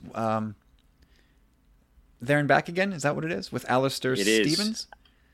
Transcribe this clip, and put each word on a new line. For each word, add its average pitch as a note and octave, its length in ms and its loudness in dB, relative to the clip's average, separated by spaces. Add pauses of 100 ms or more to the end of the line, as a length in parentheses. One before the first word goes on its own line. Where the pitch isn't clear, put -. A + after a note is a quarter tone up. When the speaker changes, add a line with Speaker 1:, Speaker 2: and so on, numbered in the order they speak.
(180)
Speaker 1:
um, A2 380 -2 (1600)
There C#3+ 200 2
and C#3+ 80 2
Back C#3+ 220 4
Again. F#3 220 -2
Is D#3+ 120 -6
that C#3+ 100 2
what D3 100 -4
it D#3+ 80 -4
is? F#3 200 -6
With - 180 -6
Alistair C3 440 0
Speaker 2:
It G2+ 120 0
is. A2 260 4
Speaker 1:
Stevens? G#3 360 -4 (460)